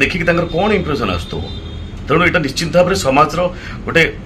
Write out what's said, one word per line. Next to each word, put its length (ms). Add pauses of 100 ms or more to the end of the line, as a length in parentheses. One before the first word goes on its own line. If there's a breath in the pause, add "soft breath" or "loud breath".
ଦେଖିକି 260
ତାଙ୍କର 260
କ'ଣ 140 (100)
impression 380
ଆସୁଥିବ? 240 (640)
ତେଣୁ 200
ଏଇଟା 180
ନିଶ୍ଚିତ 320
ଭାବରେ 180 (100)
ସମାଜର 360 (440 loud breath)
ଗୋଟେ 180 (220)